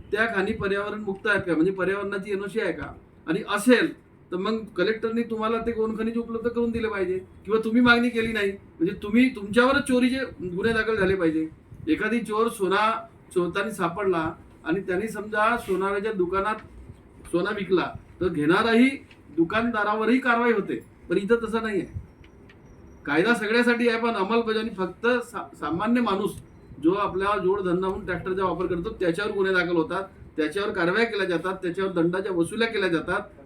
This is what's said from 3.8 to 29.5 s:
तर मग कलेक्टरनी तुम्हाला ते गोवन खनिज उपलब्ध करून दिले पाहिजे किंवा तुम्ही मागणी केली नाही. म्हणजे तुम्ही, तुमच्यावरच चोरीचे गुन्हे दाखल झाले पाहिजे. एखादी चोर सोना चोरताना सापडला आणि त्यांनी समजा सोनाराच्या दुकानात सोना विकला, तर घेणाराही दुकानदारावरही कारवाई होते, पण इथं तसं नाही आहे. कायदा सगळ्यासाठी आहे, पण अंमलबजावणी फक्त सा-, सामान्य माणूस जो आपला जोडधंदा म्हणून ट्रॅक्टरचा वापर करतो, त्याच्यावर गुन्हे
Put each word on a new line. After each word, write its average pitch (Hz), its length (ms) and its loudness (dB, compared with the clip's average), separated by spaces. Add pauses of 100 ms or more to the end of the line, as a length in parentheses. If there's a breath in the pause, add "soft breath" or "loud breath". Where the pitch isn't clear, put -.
तर 180 40 -4
मग 214 280 -2
कलेक्टरनी 226 580 -2
तुम्हाला 226 360 -2
ते 233 140 -4
गोवन 220 260 -2
खनिज 226 180 -2
उपलब्ध 226 320 -4
करून 233 220 -2
दिले 220 180 -4
पाहिजे 185 300 -2
किंवा 214 460 -2
तुम्ही 226 180 4
मागणी 240 260 4
केली 226 240 -2
नाही. 202 200 -2
म्हणजे 196 500 -6
तुम्ही, 240 340 2
तुमच्यावरच 240 520 2
चोरीचे 254 600 0
गुन्हे 208 240 -2
दाखल 220 240 0
झाले 190 180 2
पाहिजे. 160 340 0 (400)
एखादी 214 320 0
चोर 214 280 0
सोना 214 580 0 (280)
चोरताना 185 360 0
सापडला 175 640 -2 (320)
आणि 170 160 -2
त्यांनी 185 280 -2
समजा 214 480 0
सोनाराच्या 202 560 -2
दुकानात 196 420 0 (800)
सोना 180 180 0
विकला, 180 420 0 (280)
तर 180 80 0
घेणाराही 220 600 4 (480)
दुकानदारावरही 214 840 2
कारवाई 240 340 2
होते, 165 320 -2 (260)
पण 180 80 2
इथं 202 260 4
तसं 220 180 -2
नाही 208 180 -2
आहे. - 200 -10 (1040)
कायदा 170 300 4
सगळ्यासाठी 233 540 2
आहे, 226 120 2
पण 233 100 2
अंमलबजावणी 220 640 0
फक्त 185 300 -4
सा-, 233 500 -2
सामान्य 208 440 0
माणूस 202 300 0 (540)
जो 170 80 6
आपला 196 520 0
जोडधंदा 185 440 2
म्हणून 196 180 -6
ट्रॅक्टरचा 185 380 -2
वापर 175 220 -2
करतो, 175 340 -4
त्याच्यावर 185 320 0
गुन्हे 190 220 2